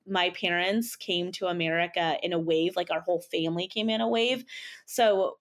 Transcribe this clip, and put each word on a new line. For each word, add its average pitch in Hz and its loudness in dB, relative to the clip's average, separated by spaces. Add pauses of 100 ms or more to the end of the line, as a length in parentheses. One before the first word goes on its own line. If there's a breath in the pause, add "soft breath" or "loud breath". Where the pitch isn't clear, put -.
my 180 2
parents 185 0
came 180 -4
to 190 -6
America 170 0
in 175 -2
a 170 2
wave, 165 2
like, 180 -2
our 165 -2
whole 170 0
family 170 -2
came 220 -2
in 220 0
a 226 0
wave. 240 0 (440 loud breath)
So 202 4